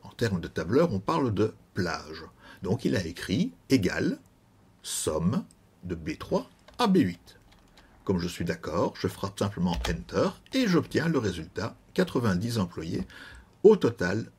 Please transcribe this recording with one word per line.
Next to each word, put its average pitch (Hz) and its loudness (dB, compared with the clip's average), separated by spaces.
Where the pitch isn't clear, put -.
En - -18
termes 101 0
de 85 -8
tableur, 107 2
on 95 0
parle 139 0
de 101 2
plage. 80 -4
Donc 95 -2
il 135 2
a 95 0
écrit 110 -2
égal 127 2
somme 82 -2
de 90 -6
B 78 -8
trois - -4
à 247 2
B 190 6
huit. 92 0
Comme 95 2
je 85 -2
suis 85 -4
d'accord, 85 -2
je - 0
frappe - -6
simplement 90 0
Enter 107 0
et 262 2
j'obtiens 156 2
le 160 2
résultat, 95 -4
quatre-vingt-dix 117 0
employés 87 -4
au 214 10
total 101 0